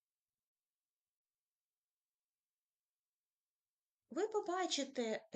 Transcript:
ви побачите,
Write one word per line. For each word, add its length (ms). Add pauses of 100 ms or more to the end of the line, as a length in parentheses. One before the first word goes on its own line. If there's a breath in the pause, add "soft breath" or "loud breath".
(4000)
ви 180
побачите, 1080